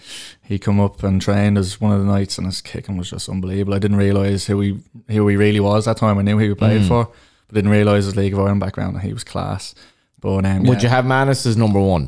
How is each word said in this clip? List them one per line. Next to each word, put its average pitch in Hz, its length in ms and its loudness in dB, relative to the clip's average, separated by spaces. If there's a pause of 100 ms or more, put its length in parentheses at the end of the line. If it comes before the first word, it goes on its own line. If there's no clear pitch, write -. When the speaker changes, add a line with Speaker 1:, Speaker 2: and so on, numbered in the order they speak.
(420)
Speaker 1:
he 101 160 -6
come 101 220 0
up 101 220 -2
and 95 180 0
trained 101 380 2
as 98 200 -4
one 107 140 0
of 101 80 2
the 98 100 0
nights, 98 280 -2
and 92 80 -6
his 92 160 -8
kicking - 340 -10
was 90 140 -8
just - 180 -10
unbelievable. 95 460 -4
I 98 60 0
didn't 101 180 2
realise 98 480 0
who 101 140 0
he, 101 180 -2 (300)
who 107 200 2
he 101 80 2
really 104 240 2
was 104 240 2
that 113 140 -2
time. 107 200 2
I 98 40 0
knew 104 160 2
who 107 100 2
he 101 60 -2
played 110 280 2
Speaker 2:
Mm. 92 60 2
Speaker 1:
for, 120 200 0 (400)
but - 60 -14
didn't 104 160 2
realise 104 360 4
his 98 100 -6
League 98 160 0
of 98 80 -2
Ireland 98 200 0
background, 95 360 -6
and 95 80 -6
he 98 80 -6
was 110 120 -10
class. 95 500 -8 (480)
But, 95 240 0
um, 95 180 2
Speaker 2:
Would 127 140 4
Speaker 1:
yeah. 104 60 -2
Speaker 2:
you 120 40 2
have 127 160 2
Manis 135 400 2
as 113 140 2
number 107 220 2
one? 90 280 2